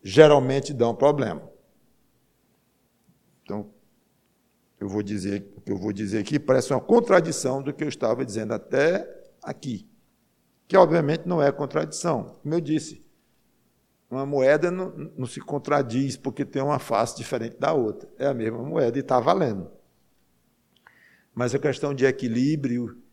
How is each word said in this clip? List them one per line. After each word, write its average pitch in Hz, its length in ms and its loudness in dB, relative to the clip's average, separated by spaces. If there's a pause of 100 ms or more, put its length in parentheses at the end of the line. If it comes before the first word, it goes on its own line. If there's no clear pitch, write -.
Geralmente 135 720 6
dão 117 220 0
problema. 131 500 0 (2000)
Então, 104 260 -10 (1080)
eu 101 80 -8
vou 101 160 -4
dizer, 101 540 -6
o - 40 -20
que - 120 -6
eu 98 40 -4
vou 104 140 -6
dizer 104 280 -4
aqui 143 200 -4
parece 131 320 2
uma 127 80 0
contradição 165 800 2
do 139 120 -8
que - 100 -8
eu 147 60 -4
estava 120 360 -2
dizendo 107 280 -6
até 151 720 -2 (180)
aqui, - 420 -10 (800)
que 185 80 0
obviamente 165 500 4
não 175 160 0
é 143 80 6
contradição. 151 920 -4
Como 147 100 -4
eu 175 60 0
disse, 156 420 -4 (1120)
uma 131 140 -6
moeda 143 440 4
não, 185 200 -4 (280)
não 127 80 -4
se - 140 -12
contradiz 139 760 -2
porque 135 260 -6
tem - 180 -4
uma 143 160 0
face 110 380 -2
diferente 117 400 -6
da 147 160 0
outra. 120 460 -2
É 135 100 -2
a 139 60 0
mesma 113 280 -4
moeda 135 380 0
e - 20 -4
tá 131 160 0
valendo. 123 540 0 (1600)
Mas 123 200 -2
é 139 40 0
questão 143 360 -2
de 135 120 2
equilíbrio 123 960 0 (120)